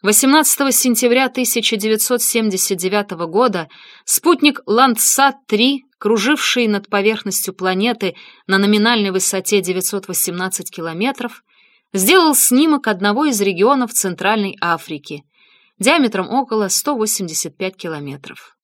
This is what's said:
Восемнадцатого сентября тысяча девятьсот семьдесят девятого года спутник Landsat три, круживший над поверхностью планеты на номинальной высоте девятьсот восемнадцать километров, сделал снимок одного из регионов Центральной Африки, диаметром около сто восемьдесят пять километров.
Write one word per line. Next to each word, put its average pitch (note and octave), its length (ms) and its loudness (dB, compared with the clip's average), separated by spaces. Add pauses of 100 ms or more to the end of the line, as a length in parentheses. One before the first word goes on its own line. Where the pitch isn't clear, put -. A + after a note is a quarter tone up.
Восемнадцатого C4+ 680 2
сентября B3 580 2
тысяча A#3+ 480 -2
девятьсот A3 460 0
семьдесят G3+ 560 -2
девятого F#3 480 -4
года F#3 420 0 (360)
спутник D4 600 2
Landsat B3+ 680 2 (160)
три, B3+ 380 0 (120)
круживший A#3 680 0
над G3+ 200 -2
поверхностью G3+ 640 -2
планеты F#3 600 -2 (320)
на F#3+ 120 2
номинальной G#3 520 2
высоте F#3+ 500 0
девятьсот F#3 460 -4
восемнадцать F#3 640 -6
километров, F#3+ 720 -6 (500)
сделал D4 440 4
снимок C#4+ 500 2
одного G#3 380 0
из B3 160 0
регионов G#3 520 2
Центральной G3 680 -2
Африки, D#3 640 -6 (560)
диаметром A#3+ 500 2
около A3 380 0
сто C#4+ 260 -2
восемьдесят F#3 640 -4
пять F#3+ 200 -8
километров. C#3+ 760 -12 (120)